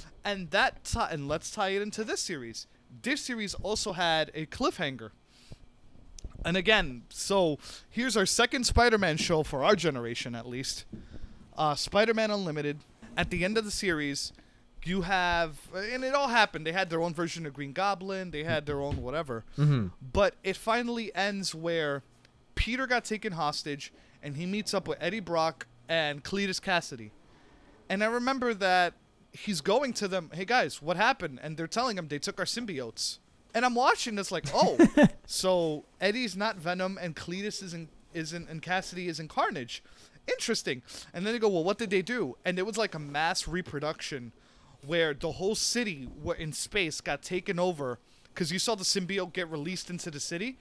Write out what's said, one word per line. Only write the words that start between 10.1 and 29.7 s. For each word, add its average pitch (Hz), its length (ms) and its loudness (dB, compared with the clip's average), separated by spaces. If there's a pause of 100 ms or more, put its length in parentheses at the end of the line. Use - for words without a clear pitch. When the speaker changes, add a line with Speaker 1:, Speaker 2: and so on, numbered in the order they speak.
Speaker 1:
at 117 140 -8
least. 127 360 -6 (720)
Uh, 151 180 4
Spider-Man 220 560 4
Unlimited. 151 480 -2 (380)
At 170 140 2
the 175 140 0
end 214 140 2
of 220 60 0
the 208 80 -6
series, 151 600 -2 (520)
you 185 180 0
have, 170 560 2 (160)
and 233 300 -4
it 262 100 0
all 285 140 2
happened. 208 360 4
They 160 80 -2
had 185 180 0
their 165 120 0
own 170 100 0
version 165 320 -4
of 147 100 -8
Green 139 180 -8
Goblin. 190 580 -2
They 151 140 -6
had 156 220 0
their 143 140 -2
own 139 220 -2
whatever. 127 420 -4 (140)
Speaker 2:
Mm-hmm. 139 300 4 (240)
Speaker 1:
But 196 320 4
it 185 120 -2
finally 233 580 -2
ends 196 400 -2
where 160 480 0 (520)
Peter 254 320 0
got 247 180 2
taken 214 280 -4
hostage, 147 600 -2 (300)
and 143 140 -8
he 170 100 -4
meets 208 260 -2
up 190 140 0
with 156 140 -2
Eddie 180 200 -2
Brock 165 460 0 (220)
and 147 340 0
Cletus 196 400 -2
Cassidy. 151 480 -2 (800)
And 202 160 0
I - 20 4
remember 240 480 0
that 180 400 4 (380)
he's 185 280 -4
going 240 340 2